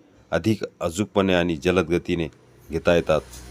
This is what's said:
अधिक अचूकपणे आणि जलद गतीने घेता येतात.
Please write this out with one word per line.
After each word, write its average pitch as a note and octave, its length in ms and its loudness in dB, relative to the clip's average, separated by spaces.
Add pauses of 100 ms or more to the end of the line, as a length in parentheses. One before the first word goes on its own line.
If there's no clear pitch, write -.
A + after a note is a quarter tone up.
(320)
अधिक G2 320 -2 (160)
अचूकपणे F#2+ 540 0
आणि F2 240 2
जलद F2+ 320 0
गतीने E2+ 380 -2 (440)
घेता E2 240 2
येतात. D#2 260 2 (300)